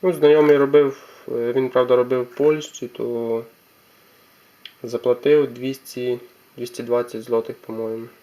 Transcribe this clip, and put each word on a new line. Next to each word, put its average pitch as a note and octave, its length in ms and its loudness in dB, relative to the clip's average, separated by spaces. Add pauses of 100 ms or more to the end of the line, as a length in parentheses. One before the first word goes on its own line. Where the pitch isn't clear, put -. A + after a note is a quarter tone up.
Ну, F#3 100 2
знайомий D3+ 440 6
робив, C#3 420 2 (300)
е, A#2+ 240 -4
він, C3 180 -2
правда, B2+ 260 2
робив B2 260 0
в B2 140 -12
Польщі, D3 520 -2
то A#2 560 -6 (1400)
заплатив B2+ 720 0
двісті, B2 680 -8 (360)
двісті A#2+ 260 -12
двадцять A#2+ 400 -4
злотих, A2+ 340 -4
по-моєму. A2+ 500 -10 (160)